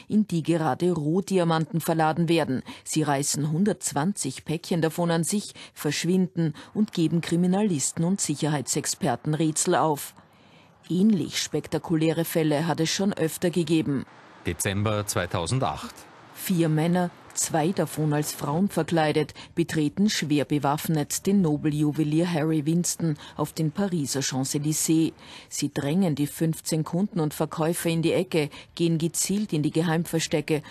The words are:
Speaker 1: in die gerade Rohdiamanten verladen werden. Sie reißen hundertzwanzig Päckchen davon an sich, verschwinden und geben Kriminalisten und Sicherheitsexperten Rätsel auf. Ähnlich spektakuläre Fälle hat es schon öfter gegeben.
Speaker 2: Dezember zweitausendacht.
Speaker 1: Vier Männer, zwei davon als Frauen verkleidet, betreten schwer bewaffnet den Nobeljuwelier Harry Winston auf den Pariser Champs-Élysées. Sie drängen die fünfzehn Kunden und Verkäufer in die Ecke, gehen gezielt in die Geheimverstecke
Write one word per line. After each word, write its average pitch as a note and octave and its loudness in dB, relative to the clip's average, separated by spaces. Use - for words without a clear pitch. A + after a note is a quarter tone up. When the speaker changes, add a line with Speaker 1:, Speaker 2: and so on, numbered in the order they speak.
Speaker 1:
in G#3 2
die E3 -2
gerade D#3+ 0
Rohdiamanten E3 0
verladen D#3+ 2
werden. E3 2
Sie D#3 0
reißen D3 0
hundertzwanzig E3 -2
Päckchen E3 -2
davon E3+ 0
an E3+ 2
sich, G3+ -4
verschwinden E3 0
und G#3+ 0
geben E3 2
Kriminalisten F3+ 0
und F#3 0
Sicherheitsexperten D3 -2
Rätsel E3 2
auf. C#3+ 0
Ähnlich F3+ 2
spektakuläre D#3+ 0
Fälle D#3 2
hat D#3 0
es D#3+ 0
schon G3+ 0
öfter D#3+ -2
gegeben. D#3+ 0
Speaker 2:
Dezember G#2 0
zweitausendacht. F#2+ -2
Speaker 1:
Vier E3 0
Männer, E3+ 2
zwei E3 0
davon D3+ 0
als D3 0
Frauen D#3+ -2
verkleidet, D#3 0
betreten D#3+ 0
schwer D3 0
bewaffnet D3 0
den G3 4
Nobeljuwelier D3+ 2
Harry D#3 0
Winston E3 0
auf D3+ -4
den D#3+ -2
Pariser E3+ -2
Champs-Élysées. D3 0
Sie - -4
drängen D#3 0
die C#3+ 0
fünfzehn D#3+ -2
Kunden F3 -2
und D3+ 0
Verkäufer E3 -2
in E3 0
die D3+ 2
Ecke, D3+ 0
gehen E3 2
gezielt F#3+ -2
in D3+ 0
die D3+ 0
Geheimverstecke D#3+ 0